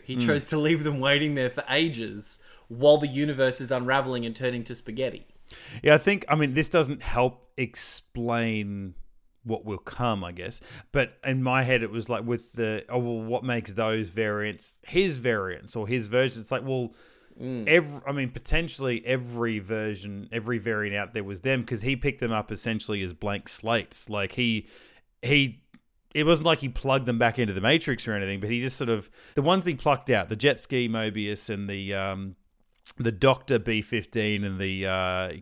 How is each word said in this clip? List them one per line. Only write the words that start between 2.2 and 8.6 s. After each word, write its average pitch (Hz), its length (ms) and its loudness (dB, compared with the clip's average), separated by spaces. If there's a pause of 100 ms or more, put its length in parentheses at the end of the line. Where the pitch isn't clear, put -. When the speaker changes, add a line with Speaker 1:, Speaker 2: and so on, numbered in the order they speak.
Speaker 1:
while 139 280 8
the 147 100 0
universe 135 540 0
is 123 100 -6
unraveling 127 540 0
and 113 100 -6
turning 123 300 -4
to 120 100 -10
spaghetti. - 500 -6 (580)
Speaker 2:
Yeah, 147 120 8
I - 20 10
think, 202 320 2
I 147 60 4
mean, 147 180 2
this 147 160 2
doesn't 147 340 2
help 123 540 0
explain 113 1400 -2 (480)